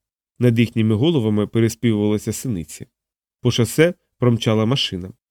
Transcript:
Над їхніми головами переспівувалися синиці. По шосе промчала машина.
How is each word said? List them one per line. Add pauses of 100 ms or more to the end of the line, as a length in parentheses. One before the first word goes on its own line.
(380)
Над
їхніми
головами
переспівувалися
синиці. (540)
По
шосе (240)
промчала
машина. (180)